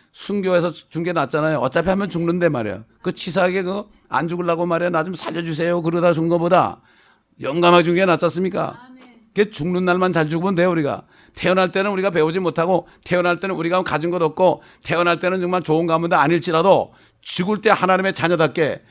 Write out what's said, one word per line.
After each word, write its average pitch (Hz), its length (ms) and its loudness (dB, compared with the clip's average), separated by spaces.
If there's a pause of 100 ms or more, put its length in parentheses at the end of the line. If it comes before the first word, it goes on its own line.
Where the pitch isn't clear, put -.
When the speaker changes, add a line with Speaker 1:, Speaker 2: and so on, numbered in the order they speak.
(120)
Speaker 1:
순교해서 185 580 0
죽는 160 340 -8
게 175 100 -2
낫잖아요. 156 440 0
어차피 143 300 0
하면 190 220 0
죽는데 170 400 0
말이야. 110 340 -4 (180)
그 180 100 -4
치사하게 185 520 -2
그 196 200 -6 (280)
안 139 140 -2
죽으려고 170 400 -2
말이야. 175 240 -2
"나 160 140 -2
좀 185 100 -8
살려주세요." 170 680 -4
그러다 170 300 2
죽는 160 180 0
거보다 165 520 2 (580)
영감하게 175 440 4
죽는 175 180 2
게 190 40 2
낫지 170 180 2
않습니까? 170 600 -2
Speaker 2:
아멘. - 160 -20 (280)
Speaker 1:
그게 208 220 0
죽는 175 340 -4
날만 185 280 0
잘 160 160 0
죽으면 170 280 -2
돼요, 180 160 2
우리가. 139 340 -4 (300)
태어날 185 340 2
때는 196 220 -2
우리가 190 180 0
배우지 165 300 0
못하고, 170 480 0 (160)
태어날 175 340 0
때는 190 160 -4
우리가 170 300 -2
가진 151 260 -4
것 175 100 -2
없고, 165 420 2 (200)
태어날 170 380 0
때는 185 200 -2
정말 180 220 -2
좋은 160 240 0
가문도 170 300 0
아닐지라도 160 760 2 (280)
죽을 190 400 -4
때 214 100 4
하나님의 185 440 2
자녀답게, 160 760 0